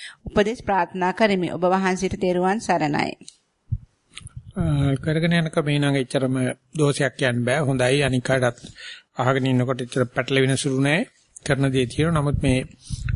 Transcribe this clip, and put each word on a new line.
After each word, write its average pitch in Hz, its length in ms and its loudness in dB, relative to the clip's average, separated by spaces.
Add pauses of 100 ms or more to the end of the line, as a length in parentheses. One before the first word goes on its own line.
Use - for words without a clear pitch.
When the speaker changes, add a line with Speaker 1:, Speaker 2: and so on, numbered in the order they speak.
(220)
Speaker 1:
උපදෙස් 214 400 0
ප්‍රාර්ථනා 185 500 0
කරමි. 190 380 2
ඔබ 170 140 -4
වහන්සේට 185 540 0
තෙරුවන් 185 420 0
සරණයි. 151 520 0 (1400)
Speaker 2:
අ, 185 120 -6 (340)
කරගෙන 160 380 0
යනක 160 240 -2
මේ 147 200 0
නම් 143 180 2
එච්චරම 131 400 0 (360)
දෝෂයක් 143 440 0
කියන්න 120 280 0
බෑ. 127 160 0
හොඳයි. 135 420 2
අනික් 127 220 0
කාටත් 127 380 0 (520)
අහගෙන 131 320 2
ඉන්නකොට 127 340 0
එච්චර 127 260 -2
පැටලෙන 131 500 0
සුළු 135 240 -2
නෑ. 147 200 2 (380)
කරන 135 300 0
දේ 131 180 0
තියෙනවා. 156 280 0
නමුත් 143 260 0
මේ, 131 200 2 (560)